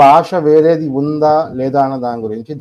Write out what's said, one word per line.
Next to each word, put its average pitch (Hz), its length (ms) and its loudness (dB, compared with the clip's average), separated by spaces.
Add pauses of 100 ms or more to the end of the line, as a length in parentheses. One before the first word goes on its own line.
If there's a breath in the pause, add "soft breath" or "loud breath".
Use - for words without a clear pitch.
భాష 147 300 6 (160)
వేరేది 156 400 2 (140)
ఉందా 151 340 0 (240)
లేదా 135 260 -4
అన్న 135 200 -6
దాని 117 220 -6
గురించి, 113 340 -10